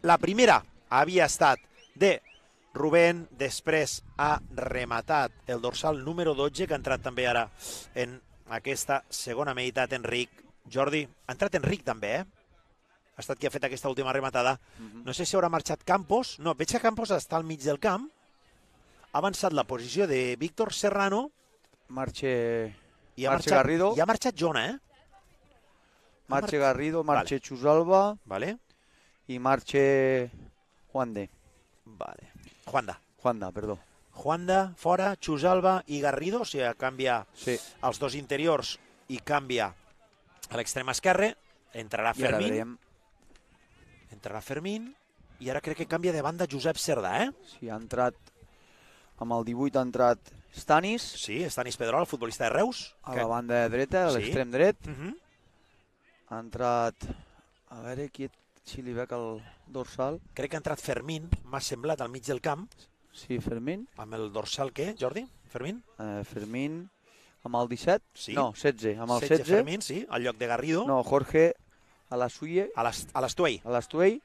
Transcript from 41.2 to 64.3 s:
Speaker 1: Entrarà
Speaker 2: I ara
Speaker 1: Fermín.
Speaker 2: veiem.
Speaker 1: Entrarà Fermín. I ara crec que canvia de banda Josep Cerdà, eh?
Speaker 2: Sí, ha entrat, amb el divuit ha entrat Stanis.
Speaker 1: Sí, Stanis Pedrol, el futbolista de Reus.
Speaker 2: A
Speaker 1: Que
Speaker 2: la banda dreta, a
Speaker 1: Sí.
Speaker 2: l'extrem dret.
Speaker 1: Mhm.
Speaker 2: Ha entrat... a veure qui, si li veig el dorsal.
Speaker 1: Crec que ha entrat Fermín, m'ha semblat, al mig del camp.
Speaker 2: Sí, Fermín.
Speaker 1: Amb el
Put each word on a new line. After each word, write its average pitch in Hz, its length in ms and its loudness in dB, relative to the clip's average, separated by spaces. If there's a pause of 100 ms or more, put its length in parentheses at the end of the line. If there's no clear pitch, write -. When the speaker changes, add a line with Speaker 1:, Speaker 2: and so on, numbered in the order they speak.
Speaker 1:
Entrarà 113 440 -2
Speaker 2:
I 131 80 -2
ara 110 140 2
Speaker 1:
Fermín. 104 120 0
Speaker 2:
veiem. 113 280 -4 (1300)
Speaker 1:
Entrarà 104 320 -10
Fermín. 208 520 -8 (440)
I 123 120 -8
ara 143 100 -2
crec 156 160 -6
que 165 100 -6
canvia 175 260 0
de 151 100 -2
banda 170 280 -2
Josep 143 300 -2
Cerdà, 117 440 0
eh? 277 60 -4 (280)
Speaker 2:
Sí, 117 100 -12
ha 110 80 -8
entrat, 120 380 0 (1040)
amb 117 180 -4
el 117 80 0
divuit 127 320 -2
ha 131 80 4
entrat 120 340 4 (380)
Stanis. 190 460 2
Speaker 1:
Sí, - 480 -6
Stanis 123 260 -4
Pedrol, 123 240 0
el 175 80 0
futbolista 117 360 -4
de 113 60 2
Reus. 214 520 0
Speaker 2:
A 131 100 -12
Speaker 1:
Que 123 80 -4
Speaker 2:
la 113 60 0
banda 120 420 0
dreta, 139 380 0
a 156 40 4
Speaker 1:
Sí. 123 80 2
Speaker 2:
l'extrem 120 320 -2
dret. 165 260 4 (100)
Speaker 1:
Mhm. 151 300 -10 (1120)
Speaker 2:
Ha 113 120 -10
entrat... 117 540 0 (760)
a 120 140 -18
veure 131 280 -10
qui, 135 200 -10 (340)
si - 180 -14
li 123 120 -10
veig 123 180 -6
el 113 300 -8 (240)
dorsal. 135 540 -6 (120)
Speaker 1:
Crec 139 180 -8
que 160 60 -6
ha 151 80 -6
entrat 156 160 -4
Fermín, 151 480 -6 (160)
m'ha 131 160 -8
semblat, 139 400 -4
al 120 80 -4
mig 123 160 -12
del 127 160 -4
camp. 165 320 -4 (400)
Speaker 2:
Sí, - 280 -6
Fermín. 147 460 -6 (120)
Speaker 1:
Amb 110 160 -12
el 110 180 -6